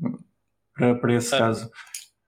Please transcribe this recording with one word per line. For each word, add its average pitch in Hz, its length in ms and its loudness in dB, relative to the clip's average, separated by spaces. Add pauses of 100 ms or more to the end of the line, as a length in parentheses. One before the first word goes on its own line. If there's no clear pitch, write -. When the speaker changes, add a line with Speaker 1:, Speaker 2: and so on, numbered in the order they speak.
(760)
Speaker 1:
para, 123 200 2
para 120 200 0
esse 120 200 0
Speaker 2:
É. 135 40 2
Speaker 1:
caso. 113 300 0 (600)